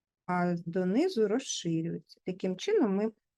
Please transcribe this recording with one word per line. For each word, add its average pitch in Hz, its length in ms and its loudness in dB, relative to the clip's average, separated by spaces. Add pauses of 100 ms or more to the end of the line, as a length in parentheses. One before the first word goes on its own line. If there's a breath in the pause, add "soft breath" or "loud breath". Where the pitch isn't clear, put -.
(260)
а 175 280 0 (120)
донизу 208 600 2
розширюються. 170 960 -4
Таким 185 320 -4
чином 311 400 2
ми 220 160 0 (260)